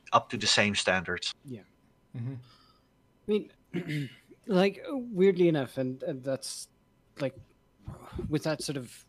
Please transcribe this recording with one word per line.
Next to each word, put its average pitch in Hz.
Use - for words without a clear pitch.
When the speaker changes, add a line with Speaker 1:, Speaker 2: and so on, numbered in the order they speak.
Speaker 1:
up -
to -
the 104
same 104
standards. 90
Speaker 2:
Yeah. 123
Speaker 3:
Mm-hmm. 123
Speaker 2:
I 208
mean, 170
<clears throat> -
like, 196
weirdly 196
enough, 147
and, 131
and 135
that's, -
like, 135
with 147
that 156
sort 143
of 123